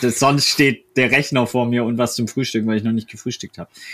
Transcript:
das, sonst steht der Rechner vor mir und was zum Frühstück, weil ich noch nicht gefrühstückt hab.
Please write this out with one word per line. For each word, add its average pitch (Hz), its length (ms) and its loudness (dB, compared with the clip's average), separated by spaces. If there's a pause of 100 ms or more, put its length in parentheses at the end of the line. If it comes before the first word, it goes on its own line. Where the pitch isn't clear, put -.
das, 120 180 0
sonst 139 280 2
steht - 500 0
der 123 140 4
Rechner 135 340 2
vor 123 220 0
mir 120 180 0
und 117 140 -2
was 120 160 0
zum 117 120 -2
Frühstück, 113 380 -2
weil 110 120 0
ich 104 60 -2
noch 113 100 0
nicht 113 180 -4
gefrühstückt - 480 -10
hab. 85 100 -14 (240)